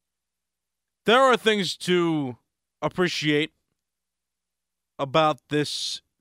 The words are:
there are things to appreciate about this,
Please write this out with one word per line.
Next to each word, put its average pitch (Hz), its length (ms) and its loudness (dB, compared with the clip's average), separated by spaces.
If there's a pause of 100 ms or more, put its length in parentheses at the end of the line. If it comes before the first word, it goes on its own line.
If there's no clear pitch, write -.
(1040)
there 233 160 4
are 254 160 4
things 208 400 -2
to 165 580 -2 (460)
appreciate 151 680 -2 (1500)
about 151 480 0
this, - 540 -4 (200)